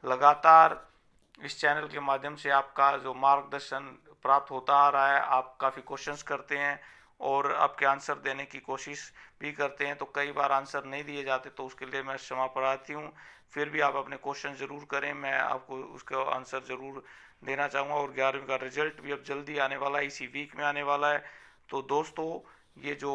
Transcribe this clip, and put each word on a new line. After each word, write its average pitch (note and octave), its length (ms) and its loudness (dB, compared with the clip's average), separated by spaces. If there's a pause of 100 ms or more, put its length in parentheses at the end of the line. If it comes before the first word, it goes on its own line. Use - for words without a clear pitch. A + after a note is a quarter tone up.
लगातार D3 760 8 (580)
इस C#3+ 220 -12
चैनल D3+ 280 2
के C#3+ 140 -6
माध्यम C#3 340 -2
से C#3+ 160 -4
आपका C#3 460 4
जो C3 180 -6
मार्गदर्शन C#3 800 0 (300)
प्राप्त C#3 260 4
होता C#3 260 2
आ C#3+ 140 8
रहा C#3 240 4
है, C3+ 60 4
आप C3 400 0
काफ़ी C3+ 220 -2
क्वेश्चंस D3 420 -10
करते C#3+ 340 -6
हैं C#3+ 220 -4 (400)
और C#3 340 2
आपके C#3+ 320 2
आंसर C#3 280 2 (100)
देने C#3 200 -4
की C#3 160 -16
कोशिश C#3+ 520 -10 (280)
भी D3 120 -8
करते C#3+ 340 -2
हैं, C#3+ 100 -6
तो C#3+ 180 -10
कई C#3+ 180 -2
बार C#3 200 2
आंसर C#3 320 -2
नहीं C#3 200 -10
दिए C#3+ 200 -10
जाते, C3 260 -4
तो C3 160 -12
उसके C3 200 -14
लिए C3+ 160 -6
मैं C3+ 160 -8
क्षमा C3 300 -4
प्रार्थी C3+ 440 -2
हूँ। D3+ 200 -10 (400)
फिर D3 160 -4
भी D3+ 120 -4
आप C#3 160 2
अपने C#3 220 -6
क्वेश्चन C#3 380 -8
ज़रूर C#3+ 340 -10
करें, C#3+ 240 -4
मैं C3+ 240 -2
आपको C3 380 -2 (180)
उसका C3 360 -6
आंसर C3 360 -4
ज़रूर C3 380 -12 (400)
देना C#3 240 -2
चाहूँगा। C#3 260 -2
और C#3+ 180 0
ग्यारहवीं C3+ 340 0
का C3 100 -2
रिजल्ट C#3+ 440 -4
भी C#3+ 120 -8
अब C#3 120 -8
जल्दी C#3+ 340 -8
आने C3+ 180 0
वाला C#3 220 -2
है, C#3+ 80 -2
इसी C#3 200 -10
वीक C#3+ 300 -12
में D3 80 -6
आने D3 180 -2
वाला C#3+ 260 2
है। D3 140 0 (480)
तो C3+ 140 -4
दोस्तों, D#3 420 -2 (540)
ये C#3+ 140 -8
जो C#3 200 -6